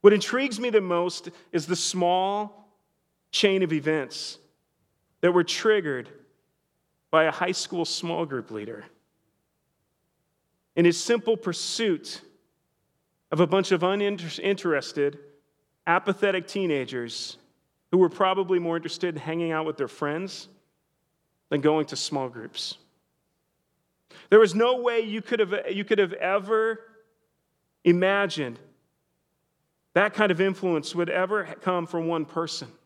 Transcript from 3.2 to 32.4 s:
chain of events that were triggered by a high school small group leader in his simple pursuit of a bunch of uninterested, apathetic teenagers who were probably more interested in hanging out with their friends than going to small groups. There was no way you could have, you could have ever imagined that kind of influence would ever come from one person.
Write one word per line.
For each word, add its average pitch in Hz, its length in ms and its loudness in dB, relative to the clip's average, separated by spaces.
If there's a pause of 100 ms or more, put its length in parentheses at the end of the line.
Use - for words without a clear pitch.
chain 196 320 4
of 160 100 0
events 147 640 -4 (840)
that 175 100 4
were 175 120 4
triggered 170 640 0 (1000)
by 160 140 6
a 156 80 2
high 180 200 -2
school 175 320 -4
small 165 420 -4
group 127 260 -8
leader 107 340 -12 (1900)
in 170 100 4
his 170 160 4
simple 233 340 0
pursuit - 880 -4 (1080)
of 156 80 0
a 175 80 6
bunch 190 240 2
of 170 120 2
uninterested, 175 1300 -2 (720)
apathetic 190 600 0
teenagers 131 880 -6 (540)
who 175 60 4
were 180 120 6
probably 190 500 0
more 170 160 -2
interested 170 400 -6
in 143 60 -8
hanging 165 300 -4
out 160 140 -2
with 156 120 -4
their 135 100 -2
friends 160 600 -6 (1000)
than 151 100 -2
going 151 280 2
to - 80 -14
small 135 340 -6
groups. - 480 -12 (1500)
There 208 100 12
was 202 140 6
no 240 240 2
way 240 240 0
you 220 200 -6
could 226 180 -4
have, 196 140 0 (180)
you 196 120 -4
could 208 140 2
have 185 160 2
ever 220 680 0 (1000)
imagined 175 760 2 (1300)
that 202 200 2
kind 214 180 2
of 165 80 0
influence 185 540 0
would 170 160 -2
ever 185 360 -2 (160)
come 175 260 -2
from 165 200 -2
one 165 160 -2
person. 160 440 -6 (180)